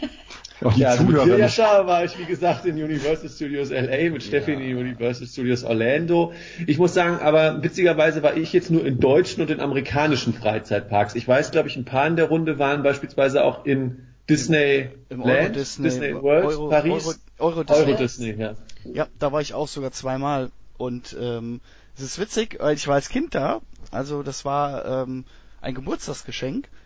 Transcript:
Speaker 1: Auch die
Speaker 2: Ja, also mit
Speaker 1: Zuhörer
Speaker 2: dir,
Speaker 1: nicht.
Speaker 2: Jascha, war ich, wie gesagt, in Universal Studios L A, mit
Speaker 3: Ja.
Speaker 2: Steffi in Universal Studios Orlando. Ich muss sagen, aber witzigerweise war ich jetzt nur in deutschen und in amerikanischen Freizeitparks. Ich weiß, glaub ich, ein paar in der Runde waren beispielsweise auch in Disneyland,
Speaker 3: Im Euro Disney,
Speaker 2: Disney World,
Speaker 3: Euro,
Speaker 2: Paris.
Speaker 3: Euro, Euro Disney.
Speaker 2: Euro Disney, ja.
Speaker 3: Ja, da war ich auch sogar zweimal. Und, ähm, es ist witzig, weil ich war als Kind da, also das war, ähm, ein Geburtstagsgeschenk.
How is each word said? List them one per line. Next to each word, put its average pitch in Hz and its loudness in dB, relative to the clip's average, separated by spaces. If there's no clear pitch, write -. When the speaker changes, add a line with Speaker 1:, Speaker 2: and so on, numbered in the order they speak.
Speaker 1:
Auch 117 4
die 127 4
Speaker 2:
Ja, 127 4
also 123 4
mit 180 6
Speaker 1:
Zuhörer 143 6
Speaker 2:
dir, 202 6
Speaker 1:
nicht. 208 2
Speaker 2:
Jascha, 208 6
war 175 2
ich, 170 -6
wie 175 -10
gesagt, 165 -2
in 170 -2
Universal 156 -2
Studios 143 -6
L 131 -2
A, 151 2
mit 139 -6
Speaker 3:
Ja. - -12
Speaker 2:
Steffi 147 0
in 131 -4
Universal 123 -4
Studios 123 -2
Orlando. 156 2
Ich 143 2
muss 175 4
sagen, 175 2
aber 156 4
witzigerweise 160 2
war 190 4
ich 160 -4
jetzt 175 2
nur 160 4
in 131 -2
deutschen 143 4
und 151 -2
in 156 -2
amerikanischen 139 0
Freizeitparks. 107 0
Ich 117 -6
weiß, 139 2
glaub - 2
ich, - -8
ein 127 -8
paar 127 0
in 165 0
der 165 2
Runde 160 0
waren 143 0
beispielsweise 139 2
auch - 0
in 135 -2
Disneyland, 143 2
Speaker 3:
Im 127 -10
Euro 135 4
Disney, 139 -6
Speaker 2:
Disney 135 -4
World, 147 4
Speaker 3:
Euro, 151 -2
Speaker 2:
Paris. 151 2
Speaker 3:
Euro, 156 0
Euro 160 -2
Disney. 151 6
Speaker 2:
Euro 135 2
Disney, 120 -4
ja. 110 -6
Speaker 3:
Ja, 156 -6
da 143 0
war 151 0
ich 143 -8
auch 147 -4
sogar 135 -8
zweimal. 131 -4
Und, 123 -8
ähm, 117 -6
es 135 -12
ist 135 -10
witzig, - -4
weil 151 0
ich 147 -8
war 143 2
als 139 -2
Kind 277 -4
da, 147 -2
also 143 -6
das 135 -10
war, 139 -4
ähm, 131 -10
ein - -8
Geburtstagsgeschenk. - -8